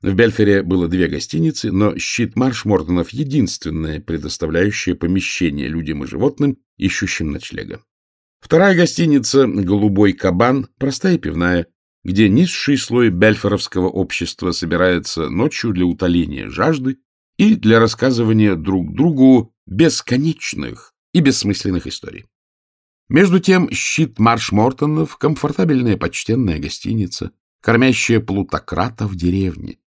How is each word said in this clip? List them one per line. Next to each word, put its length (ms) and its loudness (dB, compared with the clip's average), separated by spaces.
В 120 -2
Бельфере 480 2
было 260 0
две 200 0
гостиницы, 640 -4
но 260 0
«Щит 380 -6
Маршмортонов» 760 -2
единственная, 920 -4
предоставляющая 920 -4
помещение 760 -2
людям 360 -6
и 40 -10
животным, 520 -2
ищущим 540 -4
ночлега. 500 -12
Вторая 360 4
гостиница 720 2
«Голубой 640 2
кабан», 540 0
простая 400 -2
пивная, 480 -2
где 240 4
низший 480 2
слой 320 2
бельфоровского 800 0
общества 600 -4
собирается 760 -2
ночью 440 -2
для 140 0
утоления 600 -2
жажды 500 -2
и 180 4
для 240 4
рассказывания 760 2
друг 380 -4
другу 640 4
бесконечных 1300 -2
и 60 6
бессмысленных 680 0
историй. 380 -14
Между 300 6
тем, 320 2
«Щит 480 -2
Маршмортонов» — 960 0
комфортабельная 800 0
почтенная 640 -2
гостиница, 720 -6
кормящая 580 2
плутократа 880 -4
в 80 -6
деревне. 640 -4